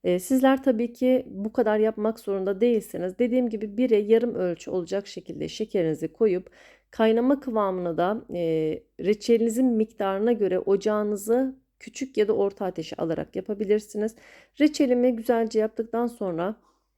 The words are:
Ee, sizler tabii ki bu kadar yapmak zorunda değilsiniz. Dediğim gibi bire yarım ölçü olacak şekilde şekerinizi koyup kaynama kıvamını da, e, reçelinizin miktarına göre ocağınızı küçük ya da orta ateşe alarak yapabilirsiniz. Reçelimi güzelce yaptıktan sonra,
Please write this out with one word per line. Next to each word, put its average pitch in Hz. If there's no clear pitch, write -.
Ee, 180
sizler 262
tabii 240
ki 254
bu 202
kadar 214
yapmak 220
zorunda 196
değilsiniz. 202
Dediğim 247
gibi 208
bire 233
yarım 220
ölçü 180
olacak 185
şekilde 156
şekerinizi 165
koyup 185
kaynama 240
kıvamını 185
da, 190
e, 175
reçelinizin 226
miktarına 220
göre 190
ocağınızı 208
küçük -
ya 214
da 220
orta 196
ateşe 175
alarak 160
yapabilirsiniz. 208
Reçelimi 254
güzelce 226
yaptıktan 226
sonra, 196